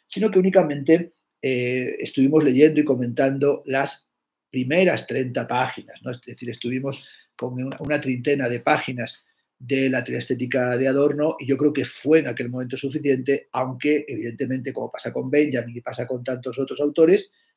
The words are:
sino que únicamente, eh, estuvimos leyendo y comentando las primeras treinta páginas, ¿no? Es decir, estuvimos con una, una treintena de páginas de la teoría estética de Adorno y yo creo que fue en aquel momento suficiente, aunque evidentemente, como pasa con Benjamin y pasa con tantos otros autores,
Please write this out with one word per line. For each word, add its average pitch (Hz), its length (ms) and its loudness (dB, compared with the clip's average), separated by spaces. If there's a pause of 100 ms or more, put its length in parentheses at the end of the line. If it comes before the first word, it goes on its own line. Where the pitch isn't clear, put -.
sino 208 240 -2
que 190 100 4
únicamente, 170 760 4 (280)
eh, 127 580 -2
estuvimos 143 440 4
leyendo 147 380 6
y - 20 6
comentando 135 840 0
las 135 440 -4 (400)
primeras 143 580 2
treinta 123 400 -4
páginas, 127 560 -4
¿no? 127 80 -8
Es 123 100 -12
decir, 123 280 -14
estuvimos 131 560 -6 (300)
con 123 180 -8
una, 127 260 -8
una 147 220 -2
treintena 131 480 -2
de 120 100 -4
páginas 139 640 -4 (360)
de 135 300 0
la 123 140 -2
teoría 123 160 -4
estética 123 580 -2
de 135 100 2
Adorno 143 520 2
y 123 80 -10
yo 131 100 2
creo 143 160 2
que 131 100 -2
fue 156 360 2
en 147 80 -4
aquel 120 220 -6
momento 123 280 -6
suficiente, 139 720 0
aunque 131 560 -2
evidentemente, 120 640 -6
como 117 200 -8
pasa - 200 -8
con 131 180 -6
Benjamin 127 460 0
y 120 60 -12
pasa 123 260 -8
con 123 160 -6
tantos 123 360 -8
otros 135 200 -4
autores, 160 500 4 (280)